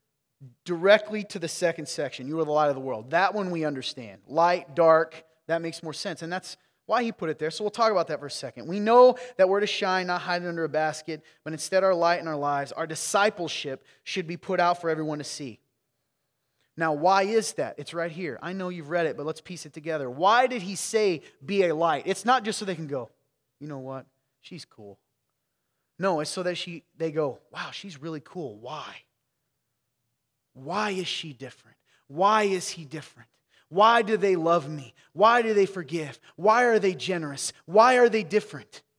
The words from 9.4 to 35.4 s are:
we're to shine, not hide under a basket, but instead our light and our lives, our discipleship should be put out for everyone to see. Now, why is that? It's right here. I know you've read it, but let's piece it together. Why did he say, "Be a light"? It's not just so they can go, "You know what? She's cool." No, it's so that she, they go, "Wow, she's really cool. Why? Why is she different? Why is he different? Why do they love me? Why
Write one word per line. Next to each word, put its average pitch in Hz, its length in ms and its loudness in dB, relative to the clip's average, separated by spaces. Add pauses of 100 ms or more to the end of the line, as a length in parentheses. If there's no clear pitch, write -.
we're 196 120 2
to 208 60 2
shine, 185 420 -2
not 180 140 -4
hide 175 220 -2
under 170 200 -4
a 156 40 -2
basket, 156 540 -4 (220)
but 160 100 -8
instead 185 300 0
our 190 100 4
light 170 240 2
and 165 100 -8
our 156 80 -4
lives, 143 360 -2
our 165 140 -6
discipleship 170 1000 -2 (160)
should 185 240 -6
be 170 100 -8
put 180 240 -2
out 175 200 4
for 165 100 -2
everyone 156 280 -2
to 147 60 -10
see. 127 360 -12 (1160)
Now, 160 160 0
why 180 300 4
is 214 320 0
that? 127 240 -6
It's 147 160 -12
right 170 160 -4
here. 156 320 -8
I 170 100 -8
know 190 160 -6
you've 170 220 -10
read 170 160 2
it, 139 100 -4
but 143 80 -8
let's 156 160 -6
piece - 240 -14
it 147 80 -18
together. 151 380 -6
Why 208 380 4
did 240 120 -4
he 185 140 -8
say, 196 480 0 (200)
"Be 190 200 2
a 170 120 2
light"? 156 320 0
It's 185 180 -4
not 247 180 4
just 208 160 -6
so 220 60 -8
they 190 100 -4
can 156 140 -10
go, 131 240 -8 (480)
"You 147 80 -12
know 143 100 -10
what? 131 280 -14 (340)
She's - 240 -18
cool." 101 340 -20 (1000)
No, 175 220 0
it's 156 100 -6
so 190 120 -6
that 175 140 -4
she, 170 280 -12 (120)
they 160 160 -4
go, 143 280 -4 (100)
"Wow, - 200 -12
she's 190 260 -16
really 156 240 -12
cool. 131 380 -12
Why? 139 460 -14 (1500)
Why 180 380 -4
is 185 160 -4
she - 260 -8
different? 123 460 -18 (300)
Why 196 340 2
is 190 280 -2
he 165 140 -12
different? 143 440 -16 (400)
Why 220 340 6
do 214 140 0
they 190 200 2
love 165 320 2
me? 143 260 -12 (180)
Why 233 300 6